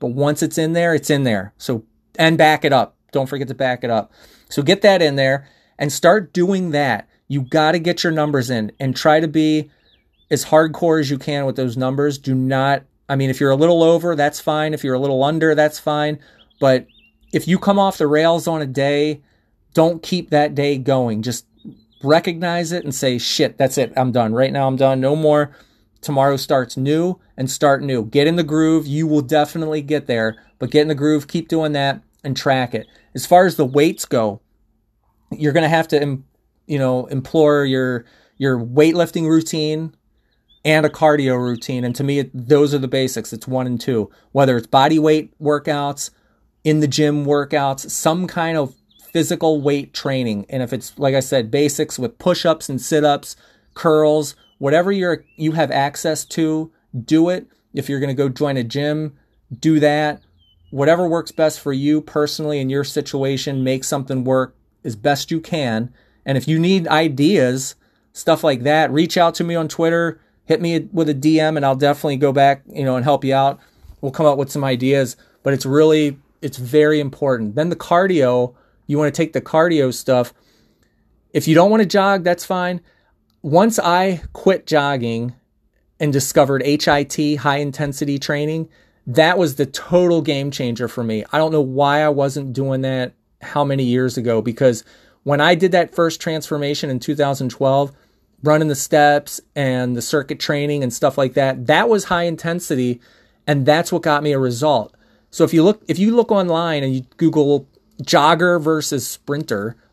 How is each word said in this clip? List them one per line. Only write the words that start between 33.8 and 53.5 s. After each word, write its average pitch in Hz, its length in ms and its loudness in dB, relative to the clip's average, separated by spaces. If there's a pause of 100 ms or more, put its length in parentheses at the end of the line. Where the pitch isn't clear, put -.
go, 110 360 -2 (920)
you're 147 220 -2
gonna 160 160 2
have 165 200 2
to, 151 120 2
im-, 135 240 -4 (420)
you 147 120 -4
know, 127 280 0
implore 147 580 2
your, 131 400 -2 (340)
your 131 200 0
weightlifting 160 720 2
routine 156 680 -2 (680)
and 156 220 4
a 147 40 0
cardio 147 460 2
routine. 123 480 -4
And 123 120 -4
to 143 80 -4
me, 143 160 0
it, 135 120 -6
those 139 420 2
are 143 40 0
the 131 100 -4
basics. 131 440 -4
It's 113 160 -14
one 127 180 -2
and 123 140 -4
two, 113 300 -2 (220)
whether 131 240 4
it's 113 100 -4
body 151 320 4
weight 156 420 2
workouts, 143 720 -4 (540)
in 156 160 2
the 147 80 2
gym 147 380 0
workouts, 143 640 -2
some 175 360 -2
kind 165 300 -4
of 139 180 -2 (380)
physical 160 480 0
weight 143 320 -2
training. 120 560 -4
And 127 140 -4
if 120 100 -6
it's, - 260 -12
like 135 160 0
I 135 60 2
said, 127 300 -2
basics 147 480 -2
with - 200 -6
push-ups 170 520 0
and 131 100 -6
sit-ups, 147 560 0 (380)